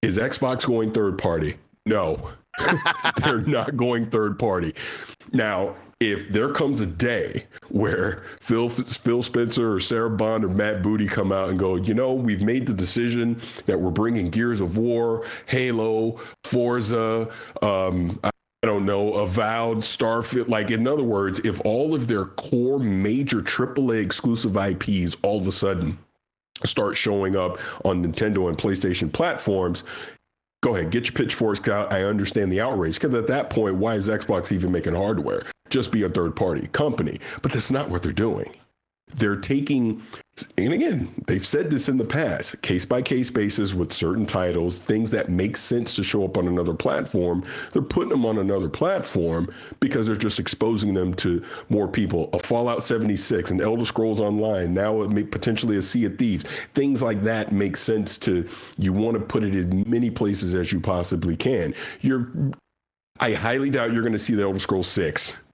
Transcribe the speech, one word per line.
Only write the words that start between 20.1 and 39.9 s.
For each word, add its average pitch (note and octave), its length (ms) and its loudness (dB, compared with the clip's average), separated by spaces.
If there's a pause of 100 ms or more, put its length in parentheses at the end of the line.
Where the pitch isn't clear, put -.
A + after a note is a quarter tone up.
Like, G#2+ 220 2
in A#2 180 2
other D3 160 2
words, G2 360 0
if G#2 260 0
all C3+ 280 2
of B2 140 -2
their G#2 160 2
core B2+ 540 0
major A2 640 2
triple B2 500 0
A A2+ 40 2
exclusive A2 600 0
I G2 180 2
Ps F2+ 480 0
all G2+ 160 2
of F#2 80 -2
a F#2+ 60 0
sudden F2+ 460 0 (680)
start - 320 0
showing G2 400 0
up F2+ 220 0 (260)
on F2+ 180 2
Nintendo F#2 460 0
and E2 80 -2
PlayStation F2+ 560 0
platforms, F#2+ 720 0 (760)
go A#2+ 120 2
ahead, E2 160 0
get A#2+ 160 0
your - 80 -6
pitchforks A2 540 0
out. G#2 240 0
I F#2+ 120 2
understand G2 460 0
the F#2 100 2
outrage, G2+ 380 0
'cause C#3+ 160 0
at A#2 120 0
that C3+ 240 0
point, G2+ 260 2
why A2 180 0
is G#2 140 0
Xbox G#2 420 0
even F#2 220 0
making E2 220 0
hardware? E2+ 480 -2 (280)
Just B2+ 220 0
be G#2+ 100 2
a F#2+ 60 2
third-party E2+ 640 0
company. C3 480 0 (220)
But C#3 100 0
that's - 180 0
not C3+ 180 0
what F2+ 140 -2
they're - 100 -2
doing. G#2 380 0 (640)
They're G#2 220 2
taking, C3 680 0 (540)